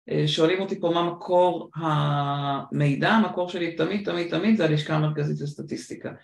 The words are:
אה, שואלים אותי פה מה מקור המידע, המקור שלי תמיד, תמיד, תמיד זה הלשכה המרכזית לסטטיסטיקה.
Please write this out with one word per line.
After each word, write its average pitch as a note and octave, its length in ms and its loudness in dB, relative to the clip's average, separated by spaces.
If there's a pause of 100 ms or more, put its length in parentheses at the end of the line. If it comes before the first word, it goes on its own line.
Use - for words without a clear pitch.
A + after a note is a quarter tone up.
(100)
אה, D3+ 180 2
שואלים E3+ 320 2
אותי F#3+ 200 -4
פה E3+ 100 2
מה E3+ 200 0
מקור F3 640 0
המידע, C#3+ 1400 0
המקור F3+ 380 2
שלי E3+ 280 -4
תמיד, F#3+ 280 -2
תמיד, E3+ 260 -2
תמיד G3+ 260 2
זה E3+ 80 2
הלשכה D3+ 300 2
המרכזית D3+ 460 0
לסטטיסטיקה. - 720 -10 (120)